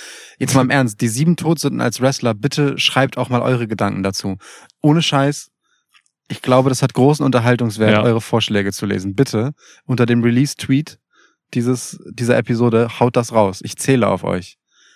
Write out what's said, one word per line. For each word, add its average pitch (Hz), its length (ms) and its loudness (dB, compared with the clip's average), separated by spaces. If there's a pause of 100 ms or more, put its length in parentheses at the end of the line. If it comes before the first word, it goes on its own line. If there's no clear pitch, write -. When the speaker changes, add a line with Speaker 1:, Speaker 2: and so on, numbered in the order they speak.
(380)
Speaker 1:
Jetzt 135 160 -4
mal 135 80 6
im 127 80 2
Speaker 2:
<laughs> - 0 -
Speaker 1:
Ernst, 127 300 0
die 120 80 0
sieben 151 300 2
Todsünden 151 420 -2
als 120 220 -2
Wrestler, 127 320 0
bitte 139 440 -2
schreibt 131 400 0
auch 123 120 -4
mal 123 120 0
eure 120 280 0
Gedanken 101 340 -2
dazu. 95 340 -4 (440)
Ohne 156 200 4
Scheiß, 143 480 -2 (800)
ich - 140 -12
glaube, 127 280 4
das 131 120 -2
hat 127 120 -2
großen 147 320 2
Unterhaltungswert, 117 680 2
Speaker 2:
Ja. 107 100 2
Speaker 1:
eure 117 180 2
Vorschläge 101 520 -2
zu - 120 -8
lesen. 98 300 -4
Bitte 131 380 0 (320)
unter 123 200 0
dem 120 180 2
Release-Tweet 135 720 0 (560)
dieses, 123 480 -4 (120)
dieser 117 240 0
Episode, 117 640 0
haut 123 160 2
das 120 160 -2
raus. 101 300 2
Ich - 120 -12
zähle 123 320 2
auf 95 160 -2
euch. 92 340 -6 (380)